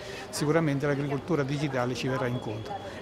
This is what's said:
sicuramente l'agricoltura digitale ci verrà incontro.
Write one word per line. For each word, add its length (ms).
sicuramente 580
l'agricoltura 560
digitale 500
ci 140
verrà 180
incontro. 500